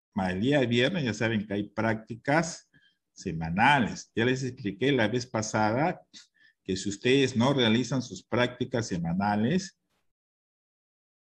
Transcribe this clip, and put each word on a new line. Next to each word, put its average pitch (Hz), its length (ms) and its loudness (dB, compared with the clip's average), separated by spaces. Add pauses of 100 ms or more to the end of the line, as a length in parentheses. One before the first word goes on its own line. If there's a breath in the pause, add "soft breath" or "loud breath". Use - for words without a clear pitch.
(160)
el 92 240 -2
día 135 200 2
viernes, 127 440 2
ya 107 100 -2
saben 113 320 0
que 98 80 -4
hay 101 140 -4
prácticas 113 1000 -2 (440 soft breath)
semanales. 95 1000 0
Ya 113 100 0
les 131 180 0
expliqué 123 500 -4
la 113 160 2
vez 120 180 -2
pasada 110 760 0 (600 soft breath)
que 95 140 -4
si 95 120 -6
ustedes 123 480 2
no 123 160 4
realizan 123 500 2
sus 92 220 -14
prácticas 120 640 -2
semanales, 104 880 -2 (1500)